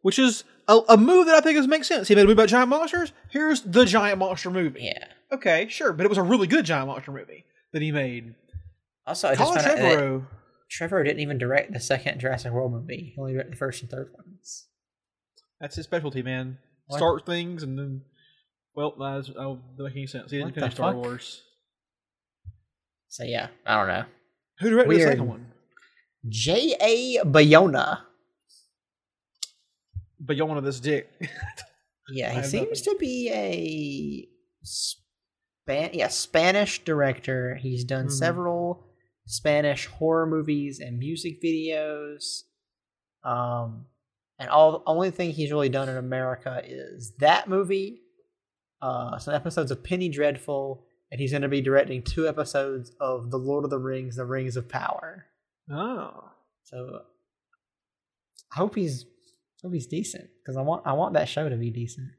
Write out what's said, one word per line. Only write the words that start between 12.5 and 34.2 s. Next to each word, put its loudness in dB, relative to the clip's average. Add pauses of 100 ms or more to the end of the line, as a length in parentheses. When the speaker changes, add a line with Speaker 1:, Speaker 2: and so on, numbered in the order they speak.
Speaker 2:
World -2
movie. -10
He -12
only -6
directed -6
the -14
first -6
and -16
third -12
ones. -20 (920)
Speaker 1:
That's -14
his -10
specialty, -4
man. -6 (300)
Speaker 2:
What? -8
Speaker 1:
Start 0
things -6
and -8
then, -10 (720)
well, -4
that -8 (180)
doesn't -10 (180)
make -10
any -10
sense. -14
He -6
didn't -6
Speaker 2:
What -12
the -8
Speaker 1:
finish -4
Star -2
Speaker 2:
fuck? -6
Speaker 1:
Wars. -12 (1700)
Speaker 2:
So, -14
yeah, -4 (180)
I 2
don't 2
know. -2 (560)
Speaker 1:
Who 2
directed 6
Speaker 2:
Weird. 8
Speaker 1:
the 6
second 0
one? -10 (840)
Speaker 2:
J 0
A 2
Bayona. 6 (2250)
Speaker 1:
Bayona -2
this -4
dick. -2 (100)
<laughs> -10 (800)
Speaker 2:
Yeah, -6
Speaker 1:
I -2
Speaker 2:
he -4
Speaker 1:
have -4
Speaker 2:
seems -4
Speaker 1:
nothing. 0
Speaker 2:
to -4
be -4
a -6 (360)